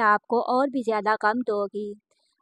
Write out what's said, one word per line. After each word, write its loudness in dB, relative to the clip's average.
आप 4
को 0
और 2
भी -4
ज़्यादा 0
गम 2
दोगी, -4